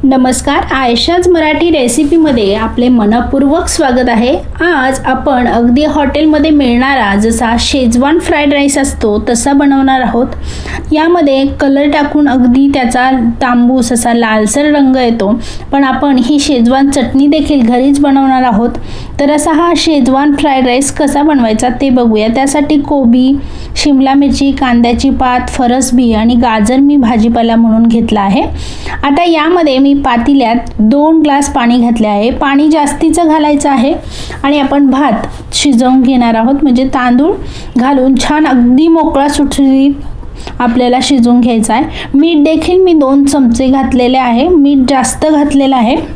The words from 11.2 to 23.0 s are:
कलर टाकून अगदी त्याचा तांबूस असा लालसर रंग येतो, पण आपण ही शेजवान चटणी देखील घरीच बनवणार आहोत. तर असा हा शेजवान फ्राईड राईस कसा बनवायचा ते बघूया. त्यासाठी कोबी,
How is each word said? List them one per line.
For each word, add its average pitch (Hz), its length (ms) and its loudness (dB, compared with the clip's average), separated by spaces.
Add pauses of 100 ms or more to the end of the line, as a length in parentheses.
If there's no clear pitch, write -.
कलर 285 320 0
टाकून 294 380 0
अगदी 254 440 2
त्याचा 254 360 0 (320)
तांबूस 247 500 0
असा 240 220 -2
लालसर 233 580 0
रंग 277 240 2
येतो, 233 380 0 (380)
पण 277 120 2
आपण 262 360 0
ही 277 200 2
शेजवान 269 500 2
चटणी 269 380 0
देखील 294 340 0
घरीच 254 380 2
बनवणार 269 440 2
आहोत. 233 360 0 (400)
तर 285 120 2
असा 302 200 0
हा 339 260 2
शेजवान 285 580 0
फ्राईड 269 320 0
राईस 262 240 0
कसा 285 320 -2
बनवायचा 247 460 0 (120)
ते 277 80 0
बघूया. 226 460 2
त्यासाठी 285 440 0
कोबी, 254 520 2 (440)